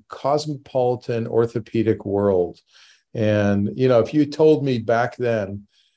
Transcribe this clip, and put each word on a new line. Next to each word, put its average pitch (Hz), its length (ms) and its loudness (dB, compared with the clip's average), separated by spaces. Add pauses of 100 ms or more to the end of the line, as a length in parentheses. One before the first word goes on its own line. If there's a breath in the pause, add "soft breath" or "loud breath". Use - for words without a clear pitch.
cosmopolitan 131 1160 -4
orthopedic 113 800 0
world. 98 520 0 (540 soft breath)
And, 104 640 0
you 131 100 2
know, 123 140 6
if 110 140 -2
you 151 100 4
told 147 400 2
me 131 140 0
back 117 380 0
then 101 500 -4 (300)